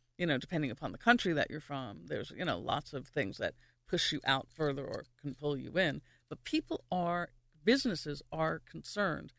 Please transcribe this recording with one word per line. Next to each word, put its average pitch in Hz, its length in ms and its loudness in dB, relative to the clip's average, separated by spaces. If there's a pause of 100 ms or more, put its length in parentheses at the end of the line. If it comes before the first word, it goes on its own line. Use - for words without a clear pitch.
(180)
you 175 80 0
know, 151 140 4
depending 151 320 -2
upon 120 200 -4
the - 60 -10
country 233 360 6
that 143 180 2
you're 151 80 -6
from, 131 480 -8
there's, - 280 -4
you 127 100 -6
know, 123 120 2
lots - 360 -2
of 131 140 -8
things 104 300 -2
that 95 160 -2 (340)
push - 240 2
you 151 140 -2
out 135 240 2
further 143 340 0
or - 220 -6 (160)
can 139 140 -6
pull 147 200 0
you 131 220 -4
in. 147 240 2 (280)
But - 140 -10
people - 480 -2
are, 175 380 0 (340)
businesses 196 680 2
are 160 280 0 (100)
concerned 165 680 -2